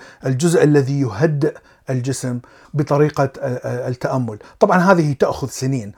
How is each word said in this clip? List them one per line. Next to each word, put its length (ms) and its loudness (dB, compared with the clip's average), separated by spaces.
الجزء 380 2
الذي 360 2
يهدئ 540 -2
الجسم 500 -4
بطريقة، 560 0
آه، 240 -6
آه، 240 -6
التأمل. 500 -4
طبعًا 180 4
هذه 340 4
تأخذ 360 -2
سنين، 500 -6